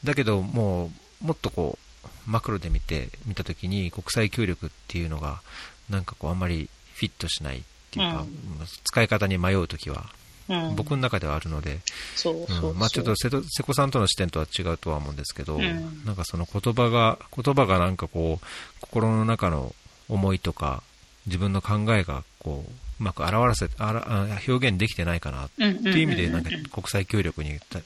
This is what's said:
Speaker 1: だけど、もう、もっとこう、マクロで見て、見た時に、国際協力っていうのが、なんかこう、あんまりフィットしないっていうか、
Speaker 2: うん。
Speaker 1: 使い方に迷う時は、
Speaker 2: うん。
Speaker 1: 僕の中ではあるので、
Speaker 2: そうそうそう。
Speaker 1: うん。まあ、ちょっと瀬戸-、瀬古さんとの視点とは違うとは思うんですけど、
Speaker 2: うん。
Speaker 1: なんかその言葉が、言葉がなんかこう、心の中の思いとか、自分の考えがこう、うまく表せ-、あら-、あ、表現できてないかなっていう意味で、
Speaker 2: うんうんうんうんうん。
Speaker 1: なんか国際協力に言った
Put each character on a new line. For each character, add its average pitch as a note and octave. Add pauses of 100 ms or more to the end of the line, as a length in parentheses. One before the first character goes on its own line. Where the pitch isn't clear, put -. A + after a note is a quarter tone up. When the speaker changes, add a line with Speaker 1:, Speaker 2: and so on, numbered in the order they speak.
Speaker 1:
だ D3
け C#3
ど、 G#2
も F#2 (320)
う、 -
も D#3+
っ -
と -
こ - (260)
う、 - (220)
マ A2
ク -
ロ G2+
で E2+
見 E2
て、 C#2 (160)
見 G#2
た F#2+
時 -
に、 F#2+
国 F#2+
際 A2
協 A2+
力 F2
っ - (180)
て -
い E2+
う D#2+
の D#2
が、 C#2+ (480)
な G2
ん F#2+
か -
こ -
う、 E2
あ -
ん F#2
ま F2+
り E2 (260)
フ -
ィ -
ッ -
ト E2+
し -
な D2+
い B1+
っ - (300)
て -
い F#3
う -
か、 D#3+
Speaker 2:
う -
ん。 - (560)
Speaker 1:
使 -
い A2
方 G#2
に F#2+
迷 F2+
う F2+
時 -
は、 - (400)
Speaker 2:
う F#3
ん。 E3
Speaker 1:
僕 D3+
の C#3+
中 B2
で D#2
は D2
あ D#2
る E2
の D2+
で、 D2+ (360)
Speaker 2:
そ -
う -
そ E3
う -
そ E2+
う。 -
Speaker 1:
う -
ん。 F2
ま A2
あ、 -
ち -
ょ -
っ -
と A2
瀬 B2
戸-、 C3+
瀬 -
古 C#3
さ C#3
ん C3+
と C3
の G2+
視 -
点 F2+
と D#2+
は D#2
違 -
う E2
と -
は D2+
思 D2
う -
ん -
で C#2+
す -
け -
ど、 D#2
Speaker 2:
う -
ん。 D#3+
Speaker 1:
な G#2+
ん -
か F2+
そ -
の E2+
言 G2+
葉 A#2+
が、 A#2 (160)
言 C3+
葉 C3+
が F#2
な F2
ん F#2+
か F2
こ E2
う、 - (360)
心 A2+
の A2
中 A2
の C#2 (360)
思 G2
い F#2
と E2+
か、 C#2+ (460)
自 F2+
分 G2
の F#2+
考 G#2+ (160)
え G2
が D2 (160)
こ C#2+
う、 -
う - (300)
ま F#2
く -
表 A2
せ-、 F2
あ G#2+
ら-、 A#2
あ、 G2+
表 B2+
現 F#2
で A2
き -
て F2
な E2+
い D#2+
か D#2
な C2+
っ -
て -
い F#3+
う -
意 D#3+
味 -
で、 F2
Speaker 2:
う E2+
ん E2+
う -
ん -
う -
ん E2
う -
ん D#2+
う -
ん。 -
Speaker 1:
な -
ん -
か -
国 -
際 G2
協 G#2
力 D#2+
に D2+
言 D2
っ -
た -